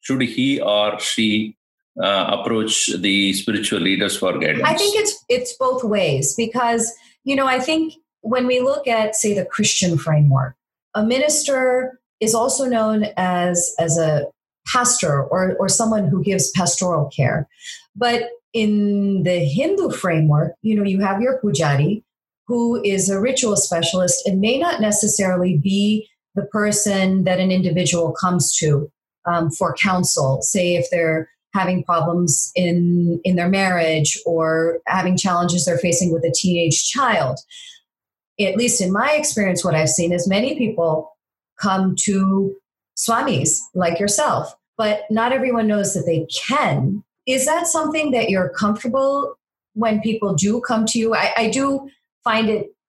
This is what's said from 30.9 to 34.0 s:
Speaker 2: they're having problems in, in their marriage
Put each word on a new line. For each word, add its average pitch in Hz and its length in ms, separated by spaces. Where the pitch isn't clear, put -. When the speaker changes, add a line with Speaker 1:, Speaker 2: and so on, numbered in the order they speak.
Speaker 2:
they're 160 380
having 180 280
problems 170 720
in, 175 680
in 185 120
their 175 120
marriage 170 800